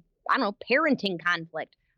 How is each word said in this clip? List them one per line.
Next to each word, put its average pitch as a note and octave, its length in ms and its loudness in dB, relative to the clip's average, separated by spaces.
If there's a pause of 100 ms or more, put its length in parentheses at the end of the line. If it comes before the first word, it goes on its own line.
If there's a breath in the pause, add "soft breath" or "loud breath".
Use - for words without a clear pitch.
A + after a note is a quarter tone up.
(280)
I G3+ 80 2
don't C4 100 2
know, G3+ 100 -4 (140)
parenting B3 520 2
conflict. E3 520 -4 (240)